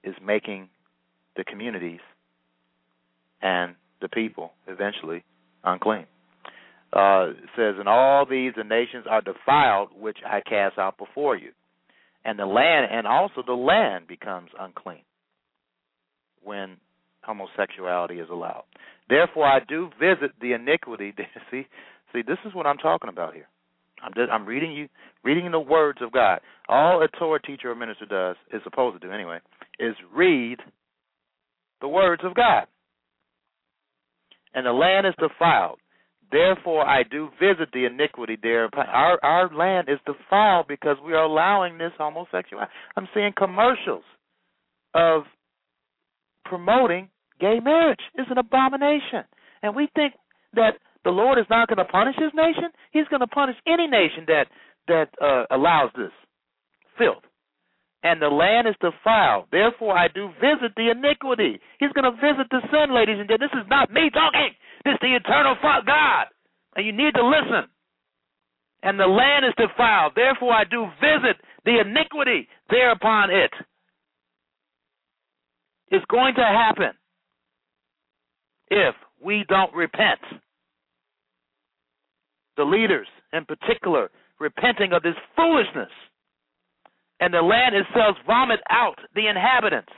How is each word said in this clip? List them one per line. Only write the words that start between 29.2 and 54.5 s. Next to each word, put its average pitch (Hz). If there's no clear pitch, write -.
is 113
read 127
the 139
words 175
of 180
God. 214
"And 131
the 123
land 185
is 180
defiled. 147
Therefore 165
I 139
do 143
visit 180
the 127
iniquity 120
there." 113
Our, 143
our 170
land 175
is 143
defiled 190
because 143
we 160
are 160
allowing 170
this 165
homosexuality. 156
I'm 190
seeing 208
commercials 190
of 160
promoting 190
gay 208
marriage. 302
It's 254
an 247
abomination. 262
And 208
we 294
think 294
that 220
the 180
Lord 233
is 214
not 226
gonna 190
punish 233
his 311
nation. 330
He's 302
gonna 254
punish 262
any 339
nation 180
that, 151